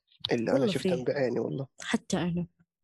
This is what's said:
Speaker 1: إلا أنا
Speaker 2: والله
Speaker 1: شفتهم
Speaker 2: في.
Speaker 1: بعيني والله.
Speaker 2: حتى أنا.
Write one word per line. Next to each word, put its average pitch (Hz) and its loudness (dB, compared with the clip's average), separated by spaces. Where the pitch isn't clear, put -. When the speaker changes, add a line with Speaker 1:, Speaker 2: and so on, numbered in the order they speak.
Speaker 1:
إلا 117 0
أنا 269 4
Speaker 2:
والله 220 2
Speaker 1:
شفتهم 170 0
Speaker 2:
في. 131 0
Speaker 1:
بعيني 123 0
والله. 135 -4
Speaker 2:
حتى - -2
أنا. 170 -2